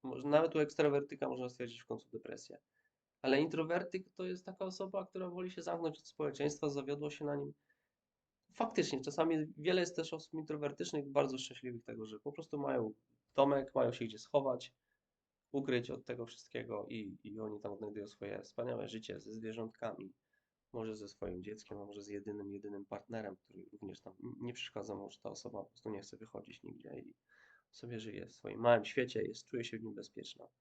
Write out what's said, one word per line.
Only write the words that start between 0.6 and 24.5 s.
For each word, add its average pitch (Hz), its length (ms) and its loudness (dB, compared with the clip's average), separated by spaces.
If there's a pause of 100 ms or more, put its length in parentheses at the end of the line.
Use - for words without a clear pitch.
można 127 200 -2
stwierdzić 117 340 -8
w - 40 -20
końcu 110 260 -6
depresję. - 460 -10 (640)
Ale 135 180 8
introwertyk 170 760 2
to 185 80 -4
jest 185 220 -6
taka 190 180 -6
osoba, 190 420 -4
która 185 220 -6
woli 180 220 -4
się 170 120 -10
zamknąć 165 360 -2
od - 80 -20
społeczeństwa, 147 640 0
zawiodło 143 420 -2
się 147 140 -6
na 143 120 0
nim. 143 160 -4 (1000)
Faktycznie, 151 460 2
czasami 160 360 4 (200)
wiele 180 240 4
jest 175 160 2
też 160 160 -2
osób 160 220 -8
introwertycznych, 151 760 -2
bardzo 139 300 4
szczęśliwych 123 460 -6
tego, 113 220 -6
że 107 140 -10
po 143 120 -4
prostu 151 260 -6
mają 131 340 2 (420)
domek, 139 400 8
mają 120 180 6
się 120 120 -2
gdzie 110 140 -6
schować, 135 540 2 (800)
ukryć 127 380 2
od - 140 -6
tego 120 220 -4
wszystkiego 113 640 -6
i, 104 360 -6
i 107 160 -8
oni 107 200 -6
tam 104 120 -6
odnajdują 104 340 -6
swoje 101 360 -8
wspaniałe 117 460 -4
życie 110 320 -8
ze 107 120 -12
zwierzątkami, 110 800 -6 (600)
może 110 240 -4
ze 104 120 -10
swoim 92 340 -6
dzieckiem, 104 360 -10
a 101 60 -8
może 104 180 -12
z 101 60 -14
jedynym, 101 440 -6
jedynym 101 340 -8
partnerem, 104 500 -6
który - 360 -20
również 98 280 -10
tam 95 140 -18 (100)
n-, 120 160 -8
nie 120 120 -6